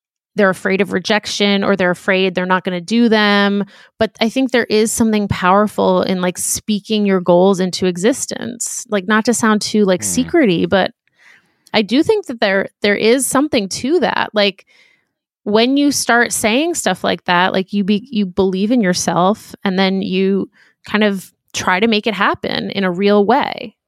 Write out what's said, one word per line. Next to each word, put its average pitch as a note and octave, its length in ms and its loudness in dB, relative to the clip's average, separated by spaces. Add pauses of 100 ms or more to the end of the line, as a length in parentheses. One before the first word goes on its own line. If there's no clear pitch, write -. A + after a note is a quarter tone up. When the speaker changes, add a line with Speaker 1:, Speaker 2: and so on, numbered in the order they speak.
(360)
Speaker 1:
they're F#3+ 160 2
afraid F#3+ 300 -2
of F#3 120 -2
rejection G3+ 680 -2
or G3 120 2
they're F#3 140 0
afraid F#3 460 0
they're F3+ 100 -2
not F#3 180 0
gonna F3+ 160 -4
do A3+ 300 2
them. G3+ 560 2 (320)
But G#3+ 240 -2
I A3+ 80 0
think C4 220 -2
there A#3+ 140 0
is G#3+ 260 0
something G#3+ 360 0
powerful F#3+ 760 2
in, F#3 180 -2
like, F3+ 160 -2
speaking G#3 720 -4
your F#3+ 120 2
goals F3+ 400 4
into F#3 280 -2
existence. - 1000 -4
Like, F#3+ 200 -4
not A3 180 2
to A#3+ 80 2
sound G#3+ 300 2
too, G#3+ 220 0
like, F#3 180 0
Speaker 2:
Hmm. - 40 -6
Speaker 1:
secrety, F#3 600 0
but F#3+ 220 0 (840)
I G#3+ 80 2
do A3+ 220 0
think G#4+ 240 0
that A#3+ 120 -10
there, G3 300 0 (140)
there G#3 120 2
is A#3+ 300 2
something C4+ 440 0
to D4+ 320 -2
that. - 340 -2
Like, G3+ 320 -2 (760)
when A3+ 340 2
you C#4+ 160 2
start A#3+ 400 0
saying C#4+ 440 -2
stuff - 280 -4
like F#3+ 200 -4
that, F3+ 280 2
like, F#3+ 220 -4
you G3+ 100 0
be, G3+ 280 0
you G#3 160 -2
believe F#3+ 420 0
in B3 120 2
yourself, F3+ 840 0
and F#3 160 -2
then F#3+ 240 0
you F#3+ 480 0 (340)
kind G#3+ 180 0
of G3+ 300 -2 (200)
try F#3 260 0
to A3 80 2
make G#3+ 180 0
it A3 80 -2
happen - 580 -4
in G3 120 -4
a F#3 80 0
real G3+ 340 2
way. G#3 500 -2 (120)